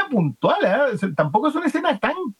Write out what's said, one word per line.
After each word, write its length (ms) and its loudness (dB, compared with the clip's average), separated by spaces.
puntual, 540 0
¿eh? 320 2
O 20 -6
sea, 160 -4
tampoco 360 2
es 60 -2
una 120 -2
escena 320 0
tan 160 -2